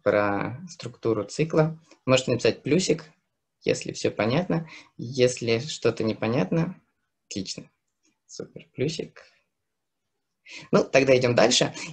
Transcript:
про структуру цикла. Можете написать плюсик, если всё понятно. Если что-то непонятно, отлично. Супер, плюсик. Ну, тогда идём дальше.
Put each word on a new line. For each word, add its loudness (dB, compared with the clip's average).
про 0
структуру -4
цикла. 0
Можете 2
написать 0
плюсик, 0
если -2
всё -2
понятно. -2
Если 0
что-то -2
непонятно, -2
отлично. -10
Супер, -16
плюсик. -6
Ну, 4
тогда 4
идём 2
дальше. 4